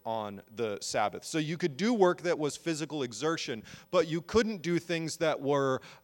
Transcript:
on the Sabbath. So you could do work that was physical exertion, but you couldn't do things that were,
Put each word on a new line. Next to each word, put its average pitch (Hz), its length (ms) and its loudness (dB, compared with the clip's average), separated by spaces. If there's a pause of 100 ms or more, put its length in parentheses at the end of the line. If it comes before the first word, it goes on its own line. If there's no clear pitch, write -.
on 104 380 -4 (120)
the 107 280 -2
Sabbath. 104 420 0
So - 140 -4
you 156 180 -2
could 151 220 -2
do 220 160 2
work 180 280 6
that 165 160 0
was 147 200 -2
physical 151 460 -2
exertion, 123 580 -4 (280)
but 165 160 4
you 165 140 -2
couldn't 214 400 0
do 170 180 0
things 165 380 -2
that 156 240 2
were, 139 400 2 (240)